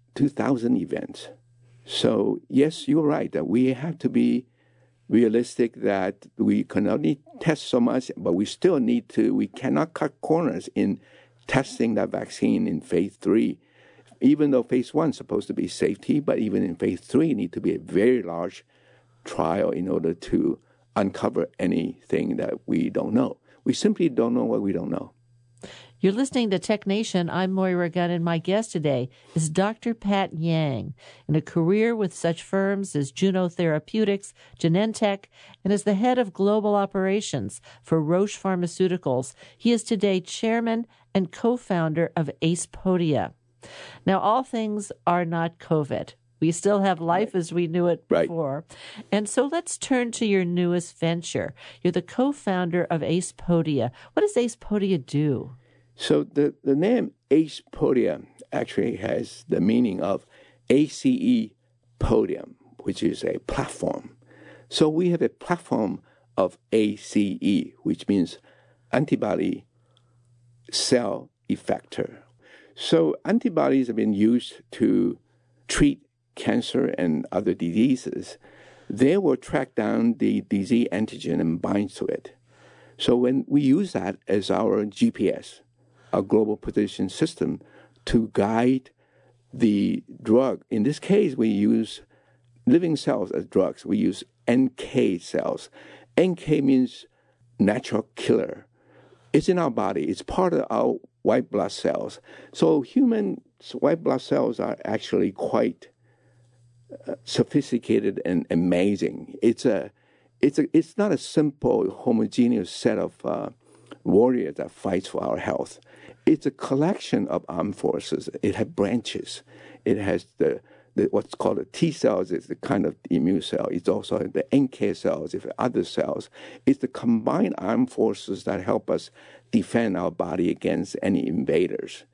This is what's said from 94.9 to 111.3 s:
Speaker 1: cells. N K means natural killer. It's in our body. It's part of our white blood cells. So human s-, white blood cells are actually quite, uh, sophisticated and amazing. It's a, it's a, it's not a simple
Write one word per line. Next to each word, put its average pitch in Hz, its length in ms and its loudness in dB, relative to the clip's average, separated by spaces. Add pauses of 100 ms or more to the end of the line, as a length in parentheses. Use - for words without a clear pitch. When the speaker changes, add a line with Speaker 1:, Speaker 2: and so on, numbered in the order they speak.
Speaker 1:
cells. - 500 -6 (480)
N 175 200 4
K 147 260 0
means 131 420 2 (540)
natural 107 560 0
killer. - 520 -2 (680)
It's 156 160 4
in 180 80 2
our 156 120 2
body. 95 340 -2
It's - 180 -4
part 185 320 0
of 143 160 0
our 117 260 0 (260)
white 117 280 2
blood 98 200 -2
cells. - 500 -4 (320)
So 156 300 4
human 226 580 0 (200)
s-, - 160 -14
white 160 260 2
blood 131 180 0
cells 120 380 0
are - 260 -4
actually 98 460 0
quite, - 580 -2 (1200)
uh, - 160 -8
sophisticated 110 1040 0
and 87 260 0
amazing. 90 920 0
It's 113 240 2
a, 101 280 0 (480)
it's - 180 2
a, 151 80 2 (100)
it's 160 220 0
not 208 140 0
a - 40 2
simple 123 760 0